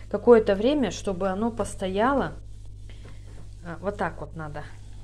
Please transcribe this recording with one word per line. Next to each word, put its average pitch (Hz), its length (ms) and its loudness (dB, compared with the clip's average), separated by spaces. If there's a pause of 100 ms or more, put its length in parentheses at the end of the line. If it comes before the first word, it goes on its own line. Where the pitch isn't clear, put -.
какое-то 220 460 8
время, 240 340 2
чтобы 190 380 -2
оно 208 240 0
постояло. 202 800 0 (1300)
А, 170 160 -10
вот 202 180 -4
так 175 220 -2
вот - 160 -12
надо 151 280 -8 (400)